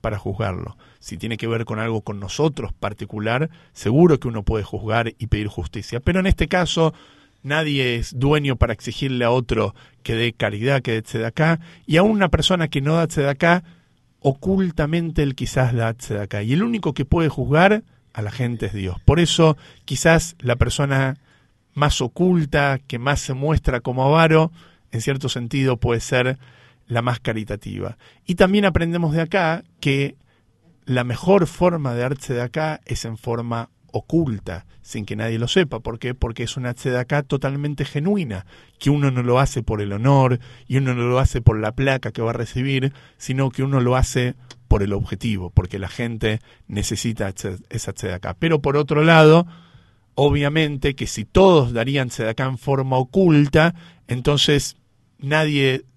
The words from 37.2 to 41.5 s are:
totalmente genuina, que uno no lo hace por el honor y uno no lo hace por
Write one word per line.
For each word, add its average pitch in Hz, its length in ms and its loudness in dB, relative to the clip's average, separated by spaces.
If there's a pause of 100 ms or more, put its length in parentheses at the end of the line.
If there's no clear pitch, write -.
totalmente 139 640 -4
genuina, 147 600 -4 (320)
que - 120 0
uno 143 200 4
no 127 140 0
lo 123 160 4
hace 131 240 0
por 107 180 -2
el 101 120 -4
honor 127 460 4 (280)
y 127 100 0
uno 131 160 0
no 120 140 -2
lo 123 120 2
hace 131 220 2
por 110 180 6